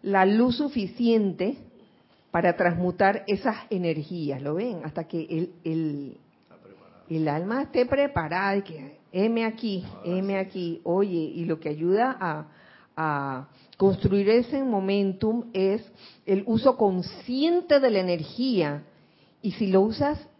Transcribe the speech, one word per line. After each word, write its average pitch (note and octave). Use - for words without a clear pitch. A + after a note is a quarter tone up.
la G3
luz A#3
suficiente A3+
para E3+
transmutar F3+
esas G#3
energías, D#3+
¿lo D3
ven? G3+
Hasta D#3
que E3+
el, E3+
el, D3+
el D#3+
alma F#3
esté B3+
preparada, G3
y G3
que, D3+
heme A3+
aquí, A3
heme F#3+
aquí. F#3
Oye, F3
y E3+
lo D#3+
que -
ayuda F#3+
a, D#3
a C#3
construir G3
ese B3
momentum G3+
es F#3+
el G3
uso A#3+
consciente C#4
de C4
la G3
energía. F3
Y F#3+
si G#3
lo F#3+
usas C#4+